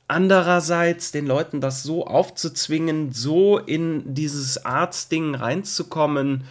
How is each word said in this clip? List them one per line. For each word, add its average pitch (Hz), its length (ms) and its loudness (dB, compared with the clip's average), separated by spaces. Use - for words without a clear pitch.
Andererseits 170 1040 2
den 147 140 -4
Leuten 147 340 0
das 131 200 -4
so 156 240 -4
aufzuzwingen, 156 1080 0
so 170 440 4
in 156 560 -4
dieses 143 520 -4
Arztding 160 680 -2
reinzukommen, 139 1160 -2